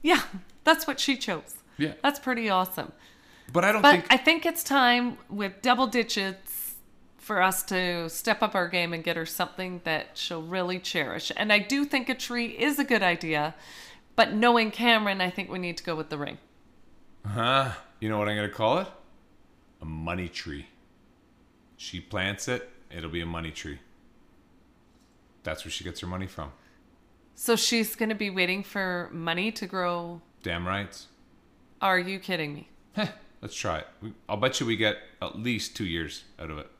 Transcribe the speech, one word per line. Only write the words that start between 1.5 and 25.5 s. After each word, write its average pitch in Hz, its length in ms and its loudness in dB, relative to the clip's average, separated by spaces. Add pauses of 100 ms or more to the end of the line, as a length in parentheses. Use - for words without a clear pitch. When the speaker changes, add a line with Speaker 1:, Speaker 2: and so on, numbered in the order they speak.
Speaker 2:
Yeah. 147 140 0 (100)
Speaker 1:
That's 190 160 2
pretty 233 300 0
awesome. 185 440 0 (600)
Speaker 2:
But 175 120 4
I 202 80 6
don't 220 100 4
Speaker 1:
But 285 100 12
Speaker 2:
think - 180 4
Speaker 1:
I 254 60 8
think 330 300 4
it's 330 180 -2
time 247 540 4 (120)
with 196 320 -6
double 254 240 4
digits 208 880 -4 (420)
for 190 260 0
us 185 220 4
to 175 440 0
step - 340 0
up 208 120 0
our 180 140 2
game 170 240 0
and 165 120 -6
get 170 120 0
her 165 100 -4
something 180 580 -6
that 160 300 -2
she'll 165 280 -6
really 180 360 -2
cherish. 156 580 -4
And 214 160 2
I 208 60 8
do 277 260 2
think 269 240 0
a 262 60 0
tree 240 320 -4
is 277 320 0
a 277 60 2
good 214 180 4
idea, 165 520 2 (600)
but - 180 6
knowing 226 380 6
Cameron, 214 500 2
I 180 100 2
think 185 200 -8
we 185 80 -6
need 175 200 -6
to - 60 -14
go 170 120 -2
with 156 120 -6
the 151 100 -6
ring. 143 200 -8 (880)
Speaker 2:
Huh? 123 460 2 (280)
You 110 80 -2
know 107 100 0
what 104 100 2
I'm 107 80 0
gonna 104 120 -2
call 113 300 2
it? 190 80 -2 (960)
A - 20 -14
money 80 440 -6
tree. 71 380 -12 (1120)
She - 240 -10
plants 98 480 -4
it, 123 220 -4 (200)
it'll 82 200 -8
be 85 100 -2
a 85 60 -4
money 82 240 -6
tree. 76 300 -12 (1600)
That's - 220 -6